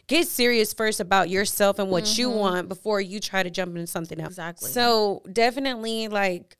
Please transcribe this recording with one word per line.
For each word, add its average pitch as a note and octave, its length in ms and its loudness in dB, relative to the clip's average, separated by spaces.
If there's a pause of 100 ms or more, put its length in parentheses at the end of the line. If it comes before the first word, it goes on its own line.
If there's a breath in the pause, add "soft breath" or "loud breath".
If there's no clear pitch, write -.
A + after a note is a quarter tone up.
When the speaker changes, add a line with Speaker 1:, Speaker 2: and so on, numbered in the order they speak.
Speaker 1:
get E4 200 2
serious A#3+ 460 2
first G#3+ 260 -2
about F#3 300 2
yourself G3 480 2
and F#3+ 140 -2
what G#3+ 260 0
you B3 120 0
Speaker 2:
Mm-hmm. A3 100 0
Speaker 1:
want F3+ 300 0
before G3+ 300 -2
you G3 200 -6
try F#3+ 240 -2
to F3+ 80 -4
jump F3+ 240 -6
into E3+ 100 -6
something E3 340 -8
else. D#3 120 -6
Speaker 2:
Exactly. E3+ 400 -10
Speaker 1:
So A3+ 500 2 (100)
definitely, A3+ 760 0
like, G3 520 -2